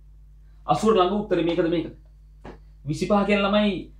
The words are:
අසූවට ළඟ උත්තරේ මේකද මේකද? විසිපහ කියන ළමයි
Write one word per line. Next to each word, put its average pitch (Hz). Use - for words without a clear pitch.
අසූවට 214
ළඟ 185
උත්තරේ 170
මේකද 170
මේකද? 170
විසිපහ 180
කියන 202
ළමයි 202